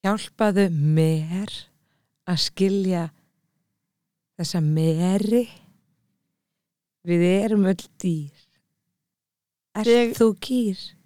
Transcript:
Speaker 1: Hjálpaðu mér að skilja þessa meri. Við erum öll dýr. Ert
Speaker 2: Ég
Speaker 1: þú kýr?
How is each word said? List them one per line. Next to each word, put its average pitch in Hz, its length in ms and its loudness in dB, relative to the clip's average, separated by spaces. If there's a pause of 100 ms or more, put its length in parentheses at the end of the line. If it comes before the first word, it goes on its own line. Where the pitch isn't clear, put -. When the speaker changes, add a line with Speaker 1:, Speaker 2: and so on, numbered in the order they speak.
Speaker 1:
Hjálpaðu 202 640 0
mér 160 840 0 (720)
að 170 140 -2
skilja 190 640 -2 (1300)
þessa 170 220 -4
meri. 175 840 0 (1600)
Við 175 220 2
erum 202 380 2
öll 185 300 -2
dýr. 156 400 -6 (1400)
Ert 214 120 -2
Speaker 2:
Ég 233 300 4
Speaker 1:
þú 226 180 4
kýr? 233 460 -4 (260)